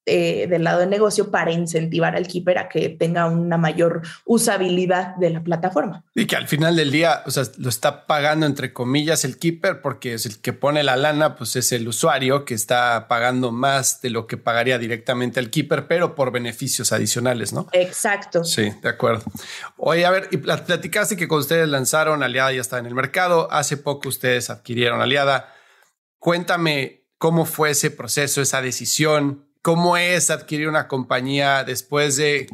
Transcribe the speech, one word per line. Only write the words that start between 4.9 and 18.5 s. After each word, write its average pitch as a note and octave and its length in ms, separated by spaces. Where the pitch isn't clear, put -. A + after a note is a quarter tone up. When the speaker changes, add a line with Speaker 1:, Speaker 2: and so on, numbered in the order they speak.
Speaker 1:
de F3+ 120
la D#3+ 140
plataforma. F#3 640
Speaker 2:
Y - 120
que - 80
al - 120
final D#3+ 300
del D3 140
día, D#3 340
o C#3+ 60
sea, C3+ 120
lo B2+ 120
está - 380
pagando, D3+ 380
entre C3+ 260
comillas, D3 540
el C3 120
keeper, E3 440
porque A#2+ 320
es A2+ 120
el - 140
que - 140
pone D3 300
la C3 120
lana, D3+ 400
pues B2+ 220
es B2 160
el A#2 140
usuario C#3 580
que - 80
está A#2+ 560
pagando B2 420
más C3 500
de B2+ 80
lo A2+ 180
que B2 100
pagaría A#2+ 400
directamente A#2+ 640
el A2+ 80
keeper, C#3+ 380
pero E3+ 280
por B2+ 160
beneficios A#2+ 600
adicionales, A2+ 580
¿no? - 220
Speaker 1:
Exacto. F#3 720
Speaker 2:
Sí, G#2+ 260